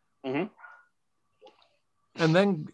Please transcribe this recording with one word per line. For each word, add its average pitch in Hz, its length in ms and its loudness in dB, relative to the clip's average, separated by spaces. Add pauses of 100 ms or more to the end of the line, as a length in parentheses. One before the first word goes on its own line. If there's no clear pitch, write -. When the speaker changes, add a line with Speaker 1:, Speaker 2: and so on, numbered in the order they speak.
(240)
Speaker 1:
Mm-hmm. 139 220 -4 (1700)
Speaker 2:
And 160 180 2
then 185 400 2